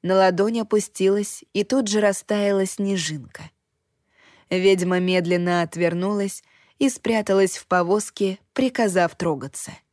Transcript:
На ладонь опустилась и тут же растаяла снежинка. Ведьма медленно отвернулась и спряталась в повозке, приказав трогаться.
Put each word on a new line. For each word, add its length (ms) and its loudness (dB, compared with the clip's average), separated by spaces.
На 120 0
ладонь 460 4
опустилась 800 0
и 120 0
тут 240 0
же 120 0
растаяла 640 0
снежинка. 840 -6
Ведьма 520 2
медленно 640 0
отвернулась 840 -4
и 100 2
спряталась 680 0
в 80 -18
повозке, 720 0
приказав 640 0
трогаться. 560 -6